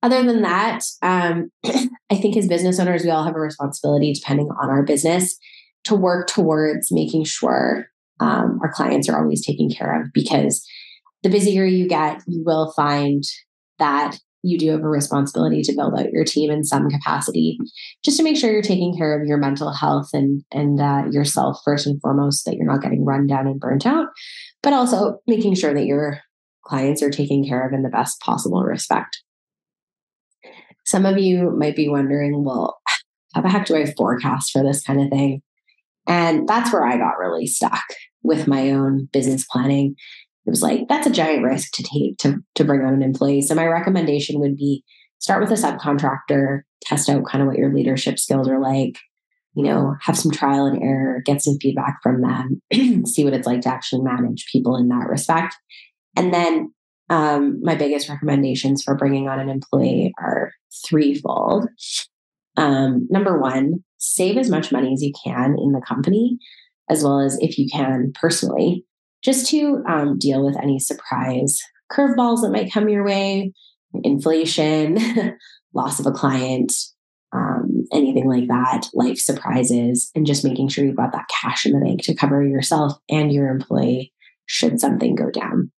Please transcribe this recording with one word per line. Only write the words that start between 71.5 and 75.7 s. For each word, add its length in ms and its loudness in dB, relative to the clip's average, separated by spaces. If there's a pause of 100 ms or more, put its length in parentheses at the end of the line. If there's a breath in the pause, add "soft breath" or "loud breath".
curveballs 500 2
that 100 0
might 200 -2
come 180 0
your 160 2
way, 480 -2 (500 soft breath)
inflation, 920 2 (560 loud breath)
<laughs> 200 -20